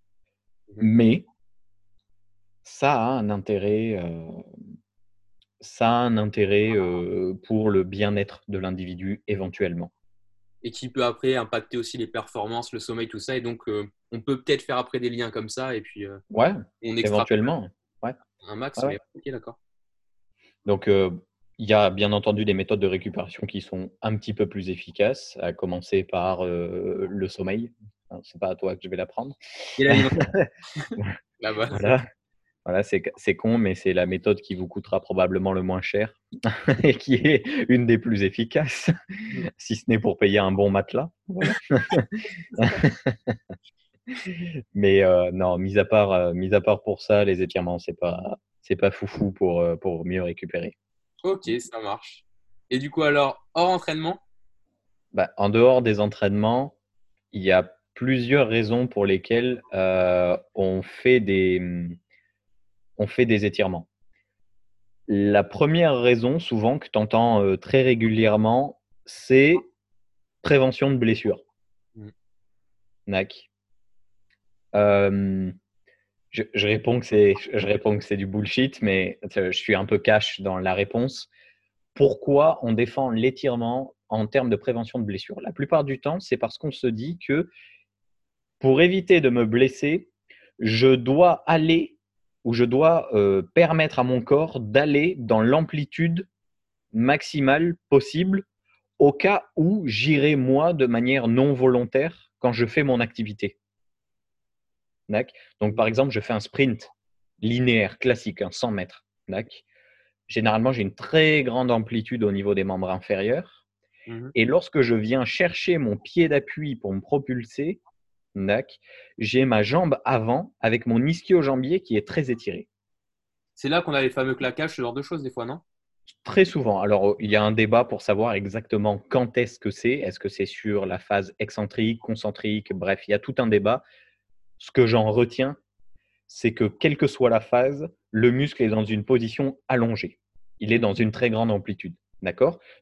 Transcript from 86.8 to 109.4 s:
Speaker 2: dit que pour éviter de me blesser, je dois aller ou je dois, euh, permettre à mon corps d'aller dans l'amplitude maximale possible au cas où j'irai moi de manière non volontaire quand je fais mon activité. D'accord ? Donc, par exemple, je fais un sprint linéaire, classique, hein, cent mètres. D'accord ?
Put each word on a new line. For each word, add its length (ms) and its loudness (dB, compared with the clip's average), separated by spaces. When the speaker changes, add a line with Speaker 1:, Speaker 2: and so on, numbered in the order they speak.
Speaker 2:
dit 320 -6
que 300 -2
pour 220 6
éviter 380 4
de 100 4
me 160 2
blesser, 640 0
je 360 4
dois 520 4
aller 500 2
ou 100 -2
je 100 4
dois, 520 2
euh, 280 4
permettre 460 2
à 40 2
mon 180 0
corps 380 0
d'aller 600 0
dans 220 2
l'amplitude 880 0
maximale 840 0
possible 580 2
au 140 6
cas 420 0
où 300 2
j'irai 500 2
moi 380 2
de 120 2
manière 420 0
non 260 4
volontaire 880 0
quand 140 0
je 120 0
fais 180 0
mon 160 0
activité. 600 -6
D'accord ? 240 -4
Donc, 160 0
par 120 2
exemple, 240 0
je 80 -2
fais 140 -6
un 60 -2
sprint 500 -2
linéaire, 580 2
classique, 420 -2
hein, 100 -4
cent 200 -4
mètres. 340 -8
D'accord ? 240 -8